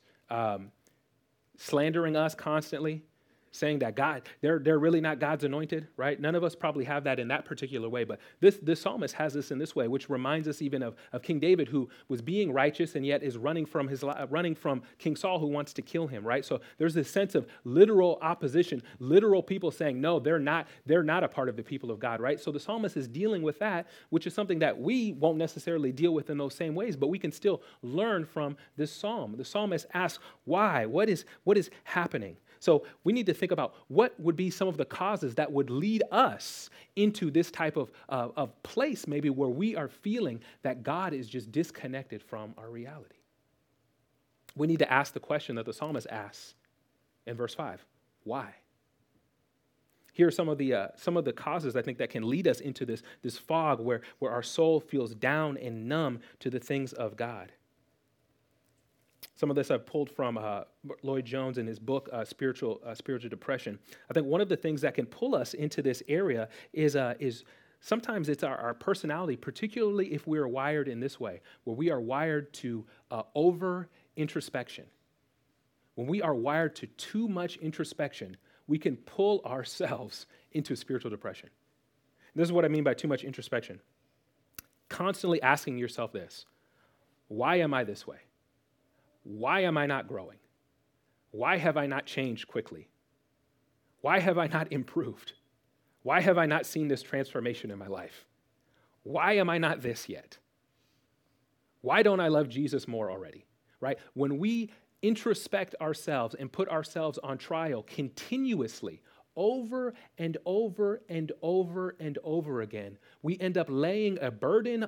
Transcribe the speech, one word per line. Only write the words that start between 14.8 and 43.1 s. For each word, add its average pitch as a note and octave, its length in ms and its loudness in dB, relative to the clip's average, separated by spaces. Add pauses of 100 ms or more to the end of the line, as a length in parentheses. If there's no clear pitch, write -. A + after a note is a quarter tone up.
King D#3 160 0
Saul, F#3 240 0
who D3+ 80 0
wants D3 260 -2
to C#3+ 80 -4
kill E3 240 -4
him, A2+ 220 -6
right? C3+ 180 2
So C3 140 -2 (180)
there's D#3+ 160 2
this D#3 160 2
sense G3 240 2
of D3 140 2 (160)
literal F3+ 580 8
opposition, D#3+ 640 0 (160)
literal F#3 420 8
people F#3+ 300 -2
saying, C3+ 280 -2
"No, D#3 200 2
they're D3+ 180 2
not, D3+ 300 2 (180)
they're D#3+ 160 6
not F#3 220 2
a C3+ 40 2
part B2+ 220 -2
of A2 60 -6
the A2+ 80 -8
people C3 260 -6
of G#2+ 100 -6
God," A#2 200 -2
right? C3+ 200 0
So D#3+ 120 -4
the C#3+ 80 -4
psalmist G#3+ 360 -4
is C3 120 -4
dealing F3+ 340 -2
with D3+ 180 0
that, G3 280 -2 (220)
which D#3+ 180 0
is - 80 -6
something G3 240 0
that D3+ 180 4
we G#3+ 360 0
won't D#3 240 2
necessarily D#3+ 540 0
deal D#3+ 220 2
with D3+ 160 -2
in D3 80 -2
those C#3 160 -4
same D#3+ 220 -4
ways, G3 200 -2
but C3+ 120 2
we F#3 100 0
can D#3+ 140 -4
still F3+ 320 0 (180)
learn E3+ 440 0
from D3 300 -4 (200)
this D3+ 160 -2
psalm. F#3 440 -6
The C3 100 -8
psalmist G3+ 500 -2
asks, F3+ 280 -2 (200)
"Why? E3+ 420 2
What F3 240 2
is, - 160 0 (180)
what G#3 140 6
is - 140 2 (140)
happening?" A#2+ 520 -4 (220)
So D#3 260 6 (180)
we G3+ 100 4
need A#3+ 140 0
to E3 60 4
think F#3 180 -2
about D3 240 0 (120)
what G#3 320 4
would E3 160 2
be F#3 140 0
some F#3+ 180 0
of E3 100 -2
the D3+ 80 0
causes F3 500 -2
that D3+ 160 2
would C3+ 180 2
lead G3+ 420 2
us - 580 2 (260)
into G3+ 360 2
this E3 200 4
type D#3 260 -2
of, C3 140 -2 (180)
uh, A#2+ 260 -2
of C3 280 -4
place C4 440 -2
maybe D3 220 0
where C3+ 200 2
we G3+ 260 0
are D3 120 -4
feeling G3 540 -4 (220)
that B2+ 200 -4
God E3 300 -2
is B2+ 140 -6
just A2 240 -8
disconnected C3 720 -6
from A2 360 -12
our A2 120 -16
reality. B2 460 -14 (1400)